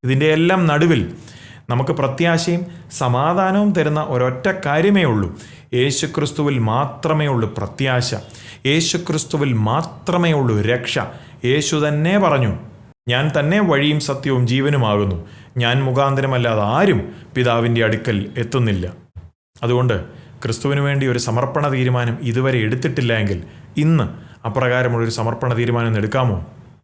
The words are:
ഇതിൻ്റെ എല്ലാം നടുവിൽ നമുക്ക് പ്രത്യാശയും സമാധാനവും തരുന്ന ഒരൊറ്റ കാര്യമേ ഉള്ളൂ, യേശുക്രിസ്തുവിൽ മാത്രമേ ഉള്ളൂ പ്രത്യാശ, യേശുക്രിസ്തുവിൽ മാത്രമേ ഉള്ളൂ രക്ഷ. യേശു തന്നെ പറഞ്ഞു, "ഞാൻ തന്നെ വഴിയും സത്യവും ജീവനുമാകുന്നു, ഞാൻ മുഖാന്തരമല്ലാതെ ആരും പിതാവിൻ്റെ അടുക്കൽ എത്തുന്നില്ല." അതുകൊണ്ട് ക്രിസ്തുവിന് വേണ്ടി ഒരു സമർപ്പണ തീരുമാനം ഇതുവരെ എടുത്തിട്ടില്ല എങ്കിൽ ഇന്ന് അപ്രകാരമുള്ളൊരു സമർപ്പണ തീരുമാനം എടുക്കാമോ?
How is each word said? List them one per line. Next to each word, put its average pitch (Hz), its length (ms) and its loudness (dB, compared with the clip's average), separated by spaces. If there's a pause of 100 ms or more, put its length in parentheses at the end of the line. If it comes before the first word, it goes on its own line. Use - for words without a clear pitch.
ഇതിൻ്റെ 135 280 2
എല്ലാം 170 340 4
നടുവിൽ 147 480 2 (560)
നമുക്ക് 131 200 0
പ്രത്യാശയും 165 760 0 (260)
സമാധാനവും 185 800 2
തരുന്ന 156 360 0
ഒരൊറ്റ 127 400 0 (180)
കാര്യമേ 175 380 4
ഉള്ളൂ, 104 340 0 (360)
യേശുക്രിസ്തുവിൽ 143 840 0
മാത്രമേ 139 680 0
ഉള്ളൂ 117 320 0
പ്രത്യാശ, 123 560 0 (520)
യേശുക്രിസ്തുവിൽ 151 840 0
മാത്രമേ 160 800 0
ഉള്ളൂ 120 300 2
രക്ഷ. 120 360 -2 (460)
യേശു 147 440 0
തന്നെ 156 300 2
പറഞ്ഞു, 135 400 2 (500)
"ഞാൻ 131 300 2
തന്നെ 160 220 2
വഴിയും 151 400 2
സത്യവും 127 460 -2
ജീവനുമാകുന്നു, 110 800 0 (280)
ഞാൻ 123 260 2
മുഖാന്തരമല്ലാതെ 131 760 0
ആരും 120 520 0 (220)
പിതാവിൻ്റെ 117 500 2
അടുക്കൽ 107 520 -2
എത്തുന്നില്ല." 113 560 -2 (680)
അതുകൊണ്ട് 120 420 0 (380)
ക്രിസ്തുവിന് 139 380 -2
വേണ്ടി 139 260 0
ഒരു 123 120 0
സമർപ്പണ 131 540 -2
തീരുമാനം 123 500 0
ഇതുവരെ 127 360 0
എടുത്തിട്ടില്ല 123 560 -2
എങ്കിൽ 98 280 -2 (340)
ഇന്ന് 151 280 2 (420)
അപ്രകാരമുള്ളൊരു 123 640 0
സമർപ്പണ 113 440 -2
തീരുമാനം 117 420 0
എടുക്കാമോ? 107 500 0 (380)